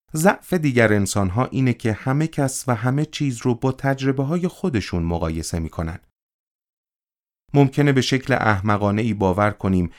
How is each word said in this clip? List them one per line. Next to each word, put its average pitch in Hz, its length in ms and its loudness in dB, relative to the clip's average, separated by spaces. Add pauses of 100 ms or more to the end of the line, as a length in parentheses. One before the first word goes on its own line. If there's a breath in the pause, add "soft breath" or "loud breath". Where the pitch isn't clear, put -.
(140)
ضعف 160 380 0
دیگر 123 400 4
انسان‌ها 101 520 0
اینه 131 280 0
که 117 200 -2
همه 139 340 -2
کس 143 420 -4
و 123 60 0
همه 127 300 -2
چیز 135 360 -4
رو 123 140 0
با 131 180 -2
تجربه‌های 135 760 -2
خودشون 107 540 -2
مقایسه 82 560 -2
می‌کنن. 80 400 -6 (1600)
ممکنه 143 380 4
به 131 80 2
شکل 131 340 -2
احمقانه‌ای 104 800 0
باور 101 360 2
کنیم 95 480 0